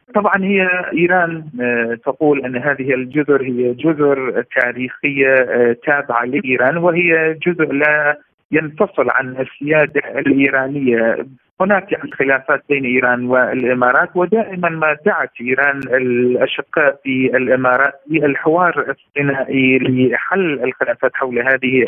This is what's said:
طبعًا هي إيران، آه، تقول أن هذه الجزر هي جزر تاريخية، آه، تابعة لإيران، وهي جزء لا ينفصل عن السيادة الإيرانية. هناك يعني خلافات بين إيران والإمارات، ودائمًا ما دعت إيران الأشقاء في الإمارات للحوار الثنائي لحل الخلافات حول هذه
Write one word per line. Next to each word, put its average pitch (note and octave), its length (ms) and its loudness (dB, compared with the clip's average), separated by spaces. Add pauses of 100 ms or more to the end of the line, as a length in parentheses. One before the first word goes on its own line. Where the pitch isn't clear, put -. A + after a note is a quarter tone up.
(160)
طبعًا G3+ 220 2
هي F#3+ 300 2 (260)
إيران، E3+ 500 2 (180)
آه، A#2 440 -2
تقول D3 400 0
أن B2+ 100 -6
هذه C3+ 380 -2
الجزر C3+ 480 0
هي B2 320 -2
جزر C3+ 680 0 (120)
تاريخية، C3 800 0
آه، A#2+ 420 2 (100)
تابعة C#3 400 0
لإيران، B2+ 520 0
وهي E3 600 0 (100)
جزء D#3+ 240 0
لا D3 460 2 (340)
ينفصل D#3 580 0
عن B2+ 300 -2
السيادة C#3+ 640 0 (180)
الإيرانية. C3+ 1040 0 (360)
هناك G3 300 0
يعني D3 200 -6
خلافات C3+ 580 0
بين C#3 160 -2
إيران B2 400 0
والإمارات، B2+ 880 2
ودائمًا F3+ 540 -2
ما D#3 360 -2
دعت E3 240 -2 (120)
إيران C#3 360 0
الأشقاء B2+ 1300 0
في C3 340 0
الإمارات B2+ 560 2 (160)
للحوار D3+ 800 0
الثنائي C3+ 880 0
لحل B2+ 840 0
الخلافات B2+ 520 -2
حول B2+ 240 -4
هذه B2+ 480 0